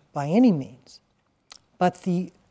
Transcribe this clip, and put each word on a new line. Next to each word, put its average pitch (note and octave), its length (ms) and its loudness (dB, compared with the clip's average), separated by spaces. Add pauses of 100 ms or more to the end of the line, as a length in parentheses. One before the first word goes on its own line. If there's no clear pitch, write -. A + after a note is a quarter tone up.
(120)
by C#3+ 160 -6
any A3 240 4
means, B2+ 480 -10 (760)
but F3+ 260 -2
the F3+ 300 -4 (180)